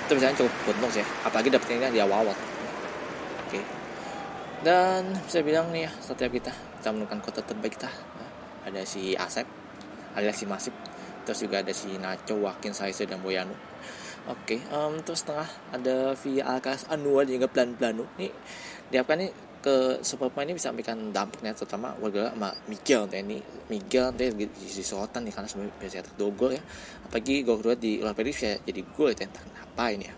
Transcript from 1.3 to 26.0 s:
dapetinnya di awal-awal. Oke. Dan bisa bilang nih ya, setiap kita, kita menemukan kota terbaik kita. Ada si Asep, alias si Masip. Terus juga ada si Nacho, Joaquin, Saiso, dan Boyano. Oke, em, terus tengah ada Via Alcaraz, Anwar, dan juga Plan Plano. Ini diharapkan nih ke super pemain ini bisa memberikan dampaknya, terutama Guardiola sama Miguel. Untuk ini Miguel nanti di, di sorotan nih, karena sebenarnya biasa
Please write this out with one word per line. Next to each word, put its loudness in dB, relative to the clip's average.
dapetinnya 2
di 2
awal-awal. 4
Oke. -4
Dan 6
bisa 2
bilang 4
nih -2
ya, -6
setiap -2
kita, -2
kita -4
menemukan -2
kota -4
terbaik -4
kita. -4
Ada -4
si 0
Asep, -2
alias 2
si -4
Masip. -4
Terus -2
juga 0
ada -2
si -4
Nacho, -4
Joaquin, -2
Saiso, -2
dan -6
Boyano. 0
Oke, -4
em, 0
terus -2
tengah -2
ada 2
Via 0
Alcaraz, 0
Anwar, 6
dan 2
juga 4
Plan 4
Plano. 0
Ini -4
diharapkan 4
nih -2
ke 6
super 0
pemain -2
ini -2
bisa -2
memberikan -4
dampaknya, -2
terutama -6
Guardiola 0
sama -2
Miguel. 4
Untuk -2
ini -6
Miguel 2
nanti 0
di, 0
di -8
sorotan -4
nih, -8
karena -8
sebenarnya -6
biasa -10